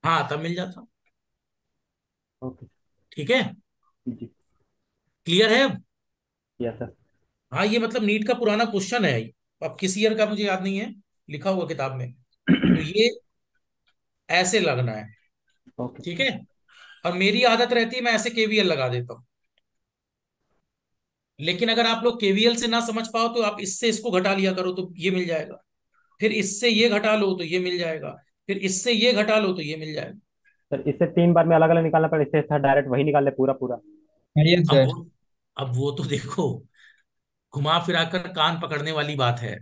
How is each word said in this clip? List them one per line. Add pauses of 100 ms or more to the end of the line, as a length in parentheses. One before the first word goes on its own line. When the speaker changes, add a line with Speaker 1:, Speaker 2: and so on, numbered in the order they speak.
Speaker 1:
हाँ,
तब
मिल
जाता। (1600)
Speaker 2:
ओके। (460)
Speaker 1:
ठीक
है? (640)
Speaker 2:
जी। (1000)
Speaker 1:
Clear
है
अब? (760)
Speaker 2:
यस
sir। (560)
Speaker 1:
हाँ,
ये
मतलब
नीट
का
पुराना
question
है, (400)
अब
किस
year
का
मुझे
याद
नहीं
है, (360)
लिखा
हुआ
किताब
में। (360)
तो
ये (1200)
ऐसे
लगना
है। (640)
Speaker 2:
ओके।
Speaker 1:
ठीक
है? (600)
और
मेरी
आदत
रहती
है
मैं
ऐसे
केवीएल
लगा
देता
हूँ, (2250)
लेकिन
अगर
आप
लोग
केवीएल
से
ना
समझ
पाओ
तो
आप
इससे
इसको
घटा
लिया
करो
तो
ये
मिल
जाएगा, (580)
फिर
इससे
ये
घटा
लो
तो
ये
मिल
जाएगा, (360)
फिर
इससे
ये
घटा
लो
तो
ये
मिल
जाएगा। (540)
Speaker 2:
सर,
इससे
तीन
बार
में
अलग-अलग
निकालना
पड़े,
इससे
अच्छा
direct
वही
निकाल
ले
पूरा
पूरा।
Speaker 3:
हाँ,
यस
Speaker 1:
अब
Speaker 3:
sir।
Speaker 1:
वो, (480)
अब
वो
तो
देखो, (1000)
घुमा
फिरा
कर
कान
पकड़ने
वाली
बात
है